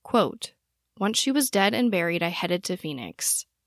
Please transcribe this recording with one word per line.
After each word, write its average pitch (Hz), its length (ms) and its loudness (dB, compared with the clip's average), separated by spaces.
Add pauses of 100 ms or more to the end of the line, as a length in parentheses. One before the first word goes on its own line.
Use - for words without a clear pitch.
Quote, - 500 0 (460)
'Once 214 200 0
she 269 140 0
was 277 160 2
dead 202 240 4
and 240 180 2
buried, 170 320 0
I 170 60 0
headed 180 360 -2
to 180 120 -2
Phoenix,' 131 720 -6 (200)